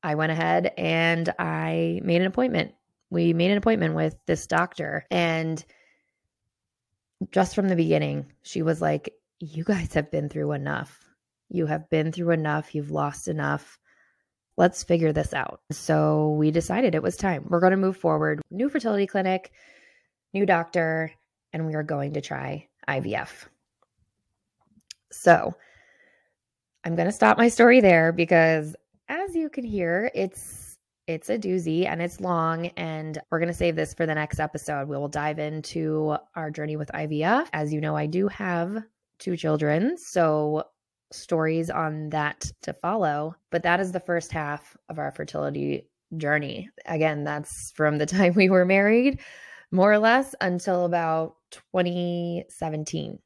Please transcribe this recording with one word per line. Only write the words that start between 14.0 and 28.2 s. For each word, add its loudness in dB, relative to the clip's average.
Let's 2
figure 2
this -2
out." -6
So 2
we 4
decided 0
it 0
was -4
time. -2
We're 2
gonna 6
move 0
forward. 0
New -2
fertility 0
clinic, -2
new 2
doctor, 0
and -4
we -4
are -2
going -4
to -4
try -10
I -2
V -4
F. -10
So 4
I'm -2
gonna 2
stop 6
my 6
story 8
there 8
because, 4